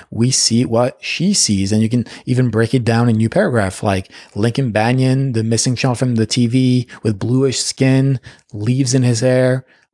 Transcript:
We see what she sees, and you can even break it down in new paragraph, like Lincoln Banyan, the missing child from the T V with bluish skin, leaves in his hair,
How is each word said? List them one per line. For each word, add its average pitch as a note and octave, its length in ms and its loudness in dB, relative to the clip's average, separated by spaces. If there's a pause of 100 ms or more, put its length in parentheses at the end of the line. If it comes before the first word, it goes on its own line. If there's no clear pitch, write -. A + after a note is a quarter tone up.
(120)
We A#2 180 0
see A#2+ 340 0
what A#2 380 -2
she F#3+ 320 -2
sees, G2 380 0
and G#2+ 100 2
you A2 80 0
can A#2+ 160 0 (200)
even B2+ 240 0
break A2 240 0
it B2 120 0
down A#2+ 240 2
in A2 80 2
new A2+ 120 2
paragraph, A#2+ 520 -2
like G2 300 -2 (240)
Lincoln A#2 360 -2
Banyan, C3 640 0
the A2+ 100 0
missing A2+ 320 0
child B2 220 -2
from B2+ 180 0
the A2 120 2
T A#2+ 200 0
V B2+ 400 2 (160)
with G#2+ 160 -2
bluish B2+ 400 0
skin, C3+ 600 0 (340)
leaves B2 400 -2
in C3+ 80 2
his A#2+ 200 0
hair, B2+ 440 2 (280)